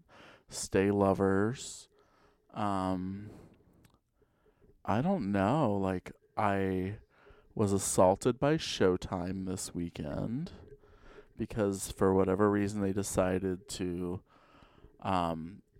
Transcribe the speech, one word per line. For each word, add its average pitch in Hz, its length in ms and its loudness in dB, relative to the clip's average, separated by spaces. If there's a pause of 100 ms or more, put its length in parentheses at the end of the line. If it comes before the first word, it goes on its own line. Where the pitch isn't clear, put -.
(500)
stay - 420 2
lovers. 98 960 0 (640)
Um, 95 760 -4 (1500)
I 104 160 0
don't 156 320 -2
know. 104 400 2
Like, 95 400 -2 (240)
I 98 560 0 (600)
was 101 180 2
assaulted 98 680 4
by 147 160 2
Showtime 95 920 -2
this 92 260 -8
weekend 98 800 -6 (840)
because 101 540 -2
for 95 220 4
whatever 95 360 4
reason 104 320 0
they 98 120 0
decided 95 760 0
to, 90 520 -6 (800)
um, 87 640 -2 (160)